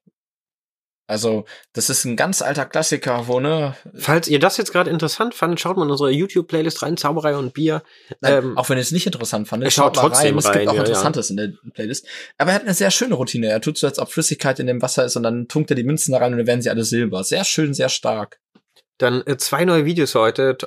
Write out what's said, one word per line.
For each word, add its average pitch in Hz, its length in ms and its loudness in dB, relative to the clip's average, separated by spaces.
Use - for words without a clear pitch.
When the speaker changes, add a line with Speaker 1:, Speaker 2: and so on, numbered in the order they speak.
Speaker 1:
Also, 107 360 -2
das - 160 -2
ist - 160 0
ein 120 120 -4
ganz 156 260 0
alter 139 240 -2
Klassiker, 131 600 -2
wo, 123 100 0
ne? 147 380 -2
Speaker 2:
Falls 160 320 0
ihr 151 140 4
das 185 160 4
jetzt 202 160 -4
gerade 175 180 2
interessant 170 460 -2
fandet, 170 240 -2
schaut 185 160 -2
mal 180 80 0
in 147 80 0
unsere 139 180 2
YouTube-Playlist 165 720 0
rein, 160 140 -2
Zauberei 151 400 0
und 131 180 -6
Bier. 156 300 -2
Speaker 1:
Nein, 139 120 4
Speaker 2:
Ähm, 131 260 2
Speaker 1:
auch 127 100 -2
wenn 135 80 2
ihr 127 60 0
es 123 80 -4
nicht 175 160 0
interessant 113 400 -4
fandet, 127 260 -2
Speaker 2:
schaut 143 220 4
Speaker 1:
schaut 131 80 4
mal 147 60 6
Speaker 2:
trotzdem 117 280 4
Speaker 1:
rein. - 20 2
Es - 80 0
gibt 101 100 4
Speaker 2:
rein, 104 120 2
Speaker 1:
auch - 40 2
Speaker 2:
ja, 107 80 2
ja. 104 40 2
Speaker 1:
Interessantes 113 460 0
in 98 60 -4
der 104 160 -4
Playlist. 113 340 -10
Aber 147 120 2
er 190 60 2
hat 208 60 -2
eine 202 120 -2
sehr 196 160 2
schöne 233 240 0
Routine. 120 320 -2
Er 107 140 0
tut 151 180 -4
so, - 80 0
als - 140 -2
ob 123 100 -6
Flüssigkeit - 480 -2
in 127 80 -4
dem 123 160 0
Wasser 127 220 0
ist 123 100 -2
und 117 80 -2
dann 117 240 -2
tunkt 151 240 -2
er 151 60 2
die 120 80 -2
Münzen 151 260 -2
da 127 80 4
rein 120 140 4
und 120 60 -2
dann 117 100 0
werden 123 120 2
sie 113 100 -2
alle 113 120 0
Silber. 107 400 -2
Sehr 175 220 -2
schön, 156 280 0
sehr 131 160 0
stark. 110 520 -4
Speaker 2:
Dann, 123 300 2
äh, 135 80 0
zwei 143 280 0
neue 170 200 4
Videos 160 320 0
heute. 127 420 2
T-, - 80 -10